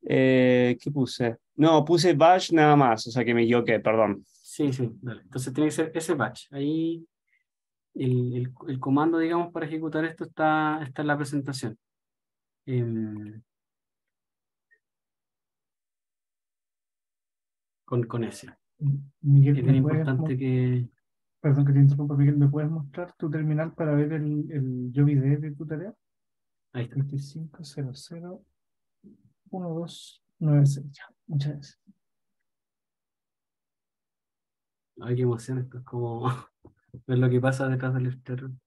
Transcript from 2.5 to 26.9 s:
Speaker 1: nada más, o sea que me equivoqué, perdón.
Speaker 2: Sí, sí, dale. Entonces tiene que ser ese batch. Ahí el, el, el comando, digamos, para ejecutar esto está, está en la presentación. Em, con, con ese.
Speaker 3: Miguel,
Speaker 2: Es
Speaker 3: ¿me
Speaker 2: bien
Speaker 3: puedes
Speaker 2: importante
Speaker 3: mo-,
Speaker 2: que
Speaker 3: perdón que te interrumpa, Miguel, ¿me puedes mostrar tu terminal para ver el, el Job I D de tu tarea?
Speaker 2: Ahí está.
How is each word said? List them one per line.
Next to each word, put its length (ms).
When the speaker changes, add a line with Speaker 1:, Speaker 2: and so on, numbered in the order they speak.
Speaker 1:
nada 240
más, 320
o 40
sea 120
que 100
me 100
equivoqué, 360
perdón. 460
Speaker 2:
Sí, 480
sí, 160
dale. 200
Entonces 320
tiene 140
que 80
ser 180
ese 200
batch. 380
Ahí 540
el, 400
el, 180
el 120
comando, 380
digamos, 340
para 140
ejecutar 400
esto 200
está, 580
está 180
en 60
la 100
presentación. 600
Em, 760
con, 180
con 200
ese. 320
Speaker 3:
Miguel, 360
Speaker 2:
Es 80
Speaker 3:
¿me 80
Speaker 2:
bien 100
Speaker 3:
puedes 160
Speaker 2:
importante 340
Speaker 3:
mo-, 60
Speaker 2:
que 500
Speaker 3:
perdón 240
que 80
te 60
interrumpa, 360
Miguel, 220
¿me 100
puedes 220
mostrar 460
tu 140
terminal 440
para 200
ver 200
el, 360
el 460
Job 140
I 60
D 220
de 140
tu 140
tarea? 280
Speaker 2:
Ahí 120
está. 100